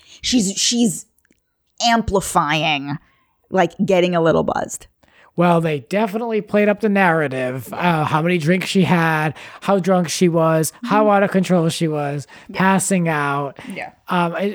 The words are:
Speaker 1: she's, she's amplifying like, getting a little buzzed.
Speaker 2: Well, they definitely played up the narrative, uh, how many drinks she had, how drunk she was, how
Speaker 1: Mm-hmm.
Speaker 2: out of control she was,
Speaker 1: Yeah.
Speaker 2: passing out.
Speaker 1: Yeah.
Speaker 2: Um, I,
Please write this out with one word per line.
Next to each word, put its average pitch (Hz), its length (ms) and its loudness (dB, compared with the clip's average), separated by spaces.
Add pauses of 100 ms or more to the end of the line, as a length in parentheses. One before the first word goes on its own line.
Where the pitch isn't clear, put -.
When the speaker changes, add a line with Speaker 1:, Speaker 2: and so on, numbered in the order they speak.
(220)
Speaker 1:
she's, 202 340 0
she's 233 500 0 (800)
amplifying 160 1120 0 (540)
like, 180 220 2 (120)
getting 180 300 2
a 170 60 2
little 165 240 2
buzzed. - 420 -6 (500)
Speaker 2:
Well, 170 240 2
they 156 200 -2
definitely 220 640 -4
played 208 260 0
up 208 120 0
the 220 80 0
narrative, 143 840 0
uh, 165 320 0
how 151 180 0
many 180 160 0
drinks 170 300 0
she 190 160 2
had, 156 500 0 (280)
how 196 180 2
drunk 180 280 0
she 180 200 2
was, 160 440 2 (120)
how 214 200 2
Speaker 1:
Mm-hmm. 214 60 4
Speaker 2:
out 202 140 4
of 196 80 0
control 180 380 2
she 165 180 -2
was, 147 400 -4 (200)
Speaker 1:
Yeah. - 100 -12
Speaker 2:
passing 190 500 2
out. 143 500 -2 (100)
Speaker 1:
Yeah. - 240 -12 (160)
Speaker 2:
Um, 175 260 0
I, 165 80 -4 (120)